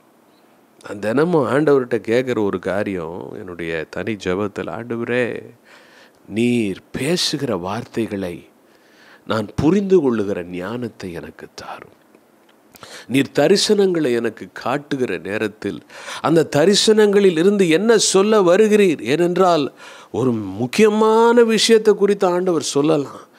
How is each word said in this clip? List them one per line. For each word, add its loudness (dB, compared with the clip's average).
நான் -12
தினமும் 0
ஆண்டவர்கிட்ட 2
கேட்குற -2
ஒரு -2
காரியம், -6
என்னுடைய -8
தனி -8
ஜெபத்தில், -6
"ஆண்டவரே, -6
நீர் -2
பேசுகிற -4
வார்த்தைகளை -8
நான் -4
புரிந்து 2
கொள்ளுகிற -2
ஞானத்தை -10
எனக்கு -14
தாரும். -18
நீர் 0
தரிசனங்களை 2
எனக்கு -4
காட்டுகிற -4
நேரத்தில் -6
அந்த 0
தரிசனங்களில் 4
இருந்து 2
என்ன 4
சொல்ல 2
வருகிறீர்?" 4
ஏனென்றால் 0
ஒரு 0
முக்கியமான 2
விஷயத்தை 4
குறித்து 0
ஆண்டவர் 0
சொல்லலாம். -2